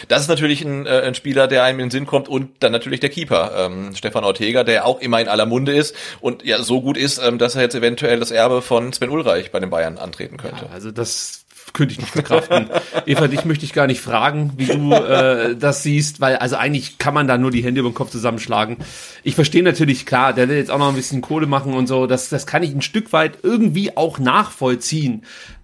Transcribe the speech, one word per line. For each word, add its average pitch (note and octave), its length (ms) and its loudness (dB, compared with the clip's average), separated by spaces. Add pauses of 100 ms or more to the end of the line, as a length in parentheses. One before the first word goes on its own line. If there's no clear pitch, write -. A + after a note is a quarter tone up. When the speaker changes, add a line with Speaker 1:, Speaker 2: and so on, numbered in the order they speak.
Speaker 1:
das C3+ 160 2
ist D3 60 0
natürlich D3 340 0
ein, C#3 240 -6
äh, C3 180 4
ein B2+ 80 -2
Spieler, C3+ 340 2
der C3 160 4
einem C3 160 2
in B2+ 80 -4
den A#2+ 40 -6
Sinn C#3 160 -4
kommt C3+ 200 0
und C3+ 220 -4 (140)
dann A#2 80 4
natürlich B2 280 -2
der C#3 120 -2
Keeper, G#2+ 400 -2 (160)
ähm, F#2+ 280 -10
Stefan G#2+ 280 -4
Ortega, A2 400 0
der A2+ 240 2
auch B2 120 2
immer A#2 220 0
in A2 60 -2
aller G#2+ 180 2
Munde C3+ 300 0
ist D3 200 0 (240)
und B2 240 -4
ja A#2 200 0
so B2 180 0
gut C#3 160 -2
ist, C3+ 260 -2
ähm, A#2+ 140 2
dass A#2+ 180 2
er C3 60 0
jetzt A#2+ 140 2
eventuell A#2+ 440 0
das A#2 120 -4
Erbe B2 320 4
von B2 300 0
Sven B2+ 180 -4
Ulreich A2 400 0
bei - 80 -2
den F#2 100 -4
Bayern E2 300 -2
antreten - 380 -12
könnte. - 280 -12
Speaker 2:
Ja, - 80 -16
also G2+ 160 -12
das - 540 -8 (300)
könnte C3+ 180 0
ich - 80 -10
nicht - 140 -8
verkraften. D#3+ 560 0 (180)
<laughs> - 180 -4
Eva, D3 220 4
dich C#3 160 -2
möchte D#3 220 -2
ich C#3+ 80 -10
gar C#3+ 140 2
nicht B2+ 120 0
fragen, C#3 560 0
wie C3 120 -2
du, D3 260 2
äh, B2+ 600 4
das C#3+ 280 0
siehst, D3 380 0
weil C3 160 4
also A#2+ 180 -2
eigentlich C3+ 420 -2
kann - 160 0
man D3 140 2
da B2+ 100 4
nur B2+ 140 2
die A#2+ 100 2
Hände B2+ 200 0
über A#2+ 80 0
den A#2 40 -4
Kopf - 160 -6
zusammenschlagen. A2+ 680 -2 (460)
Ich - 120 -2
verstehe D#3 280 4
natürlich, D3+ 420 2
klar, C3 260 2
der B2 160 4
will C#3+ 80 0
jetzt C#3+ 160 -2
auch C#3 80 2
noch C#3+ 80 2
ein C#3 80 0
bisschen C3 260 -4
Kohle D#3 240 -2
machen C#3 280 0
und C3 140 0
so, C3 200 2
das, B2+ 220 -2
das C#3 180 -4
kann D#3 160 0
ich D3+ 100 -2
ein C#3 80 -4
Stück - 300 -4
weit D#3 320 0
irgendwie G3+ 540 2
auch D#3+ 200 0
nachvollziehen. C3+ 1080 0 (380)